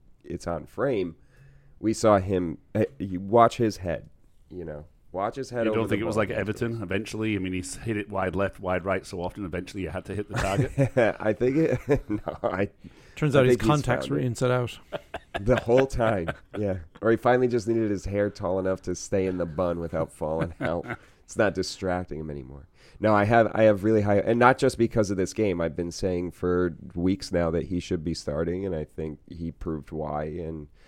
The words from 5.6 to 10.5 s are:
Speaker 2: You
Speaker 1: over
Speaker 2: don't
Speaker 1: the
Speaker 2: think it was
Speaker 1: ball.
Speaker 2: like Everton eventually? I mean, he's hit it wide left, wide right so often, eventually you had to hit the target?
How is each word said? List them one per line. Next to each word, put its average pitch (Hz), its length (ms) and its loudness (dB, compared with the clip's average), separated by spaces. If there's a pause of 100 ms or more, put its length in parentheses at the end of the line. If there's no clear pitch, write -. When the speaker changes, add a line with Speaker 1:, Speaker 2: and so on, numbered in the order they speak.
Speaker 2:
You 110 60 2
Speaker 1:
over 110 100 0
Speaker 2:
don't 110 40 0
Speaker 1:
the - 60 -2
Speaker 2:
think 107 120 0
it 117 40 -2
was 107 100 -4
Speaker 1:
ball. 107 60 2
Speaker 2:
like 98 80 -2
Everton 110 520 -4
eventually? 107 520 -4
I 98 40 0
mean, 92 160 -4
he's 92 220 -6
hit 113 200 -4
it 104 140 -6
wide 95 240 -2
left, 98 260 -2
wide 92 240 -2
right 95 220 -2
so 90 160 -10
often, 92 220 -6
eventually 92 400 -6
you 80 60 -4
had 92 160 -8
to 98 80 -8
hit 104 140 -6
the 104 60 -8
target? 113 800 0